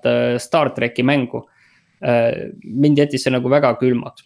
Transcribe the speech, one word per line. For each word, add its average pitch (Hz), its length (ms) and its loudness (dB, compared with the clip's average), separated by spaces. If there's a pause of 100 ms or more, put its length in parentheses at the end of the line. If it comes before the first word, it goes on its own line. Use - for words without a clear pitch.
äh, 120 320 2
Star 131 320 0
Treki 120 320 -4
mängu. 127 380 0 (600)
Äh, 117 500 0 (100)
mind 143 380 2
jättis 143 240 0
see 131 100 0
nagu 127 160 -2
väga 139 240 2
külmaks, 123 520 -4